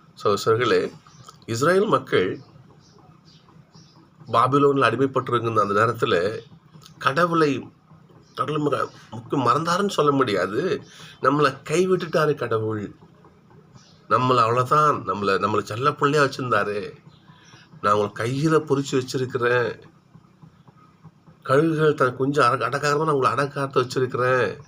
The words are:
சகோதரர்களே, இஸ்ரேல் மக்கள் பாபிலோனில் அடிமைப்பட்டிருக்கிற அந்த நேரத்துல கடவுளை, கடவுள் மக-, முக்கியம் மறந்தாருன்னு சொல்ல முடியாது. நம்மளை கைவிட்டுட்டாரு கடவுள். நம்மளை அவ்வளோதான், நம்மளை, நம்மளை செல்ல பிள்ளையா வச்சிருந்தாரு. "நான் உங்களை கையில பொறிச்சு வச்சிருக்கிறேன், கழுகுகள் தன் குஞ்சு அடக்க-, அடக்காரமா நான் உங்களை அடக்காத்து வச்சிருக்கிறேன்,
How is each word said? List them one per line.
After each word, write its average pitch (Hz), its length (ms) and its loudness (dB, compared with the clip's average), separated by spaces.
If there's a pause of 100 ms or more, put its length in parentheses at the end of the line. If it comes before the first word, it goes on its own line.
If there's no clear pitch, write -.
(220)
சகோதரர்களே, 110 680 0 (540)
இஸ்ரேல் 165 400 0
மக்கள் 123 540 0 (1900)
பாபிலோனில் 135 560 4
அடிமைப்பட்டிருக்கிற 117 760 0
அந்த 101 260 2
நேரத்துல 110 540 -2 (580)
கடவுளை, 147 720 0 (640)
கடவுள் 151 280 -4
மக-, 131 280 -2 (200)
முக்கியம் 120 360 -4
மறந்தாருன்னு 170 420 0
சொல்ல 147 220 2
முடியாது. 117 760 -2 (360)
நம்மளை 139 360 0 (100)
கைவிட்டுட்டாரு 165 640 0
கடவுள். 110 600 -4 (1120)
நம்மளை 123 340 2
அவ்வளோதான், 127 640 2
நம்மளை, 98 320 0
நம்மளை 104 240 -2
செல்ல 131 300 -4
பிள்ளையா 147 320 0
வச்சிருந்தாரு. 104 720 -2 (840)
"நான் 104 140 2
உங்களை 104 200 0
கையில 135 360 -2
பொறிச்சு 147 420 0
வச்சிருக்கிறேன், 123 1000 -2 (1500)
கழுகுகள் 156 500 2
தன் 127 220 0
குஞ்சு 139 260 0
அடக்க-, 123 260 2
அடக்காரமா 147 360 -2
நான் 156 100 0
உங்களை 123 220 2
அடக்காத்து 139 420 -2
வச்சிருக்கிறேன், 127 880 0